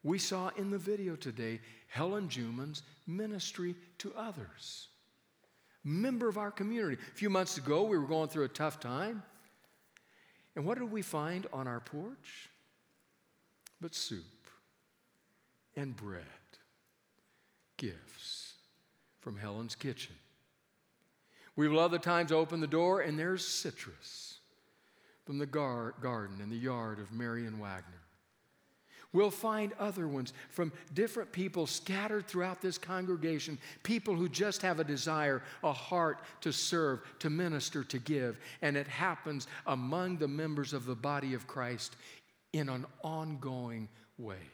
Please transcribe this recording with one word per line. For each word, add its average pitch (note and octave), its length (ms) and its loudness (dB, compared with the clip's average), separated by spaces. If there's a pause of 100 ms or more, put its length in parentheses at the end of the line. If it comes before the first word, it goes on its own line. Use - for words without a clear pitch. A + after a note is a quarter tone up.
We F3+ 160 2
saw F#3 300 0
in G3 200 -2
the G3+ 80 2
video F#3 380 0
today A2+ 460 -4 (260)
Helen F3+ 420 0
Juman's B2 540 -4 (240)
ministry F3+ 680 -4 (240)
to - 140 -6
others. F3 760 -8 (920)
Member A3+ 460 2
of G3+ 80 0
our G#3 140 -2
community. G3+ 500 0
A - 140 -14
few G3+ 160 2
months F#3 260 4
ago, D3 280 6
we G#3 120 6
were C#3+ 80 4
going D#3 240 2
through D3+ 160 2
a B2+ 40 0
tough D3+ 300 0
time. F#3 440 -2 (1300)
And D3 80 -2
what A3+ 140 2
did A#3+ 140 -2
we G#3+ 100 0
find E3+ 500 -2
on C3+ 160 -2
our A#2 120 -2
porch? - 720 -10 (1300)
But E3 140 -8
soup F2+ 300 -4 (1500)
and C#3 160 -4
bread, G2 300 -8 (1500)
gifts - 800 -8 (680)
from A2+ 160 -10
Helen's G#2+ 400 -6
kitchen. - 400 -6 (1400)
We D3+ 100 8
will D3+ 120 8
other E3+ 200 8
times E3+ 320 4
open D#3+ 300 4
the D#3 40 2
door E3+ 360 6
and D3+ 180 0
there's F3 260 0
citrus - 920 -6 (840)
from C#3+ 120 -4
the D3 80 0
gar-, B2+ 540 0
garden G#2+ 400 -2
in G#2 100 -6
the A#2 60 -4
yard A#2 420 -2
of G#2 140 -8
Marion A#2 480 -4
Wagner. F2+ 420 -8 (1080)
We'll G3 200 8
find G#3+ 420 0
other F#3+ 340 -2
ones C3+ 240 -2 (160)
from E3+ 240 0 (220)
different A3 400 0
people F3+ 340 0
scattered G3+ 580 0
throughout F3+ 360 -2
this F#3 160 0
congregation, E3 840 0 (240)
people A3 320 2
who E3+ 140 4
just F#3 320 2
have F3 180 4
a D#3+ 60 4
desire, D3 580 2 (180)
a D3+ 120 4
heart D#3+ 500 2 (160)
to D#3 140 0
serve, D3 480 4 (180)
to D#3 100 2
minister, D3+ 540 0
to B2+ 160 -2
give. B2+ 400 0 (220)
And C#3+ 160 4
it C#3+ 100 0
happens D3+ 600 0 (200)
among D#3 520 2
the D3 100 2
members D3 420 0
of B2+ 140 -2
the B2 100 -2
body C3+ 380 0
of A#2+ 140 -4
Christ B2 500 -4 (560)
in D3+ 160 0
an C3 160 -2 (180)
ongoing C3 880 -4 (280)
way. G2+ 220 -8 (140)